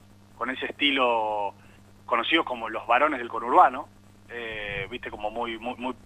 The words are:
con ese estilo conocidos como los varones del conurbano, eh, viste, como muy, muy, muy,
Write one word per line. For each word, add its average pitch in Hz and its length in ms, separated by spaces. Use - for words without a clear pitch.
con 117 120
ese 131 180
estilo 113 840
conocidos 123 400
como 117 240
los 110 180
varones 131 320
del 120 100
conurbano, 131 580
eh, 107 600
viste, 120 220
como 107 200
muy, 117 280
muy, 120 160
muy, 123 200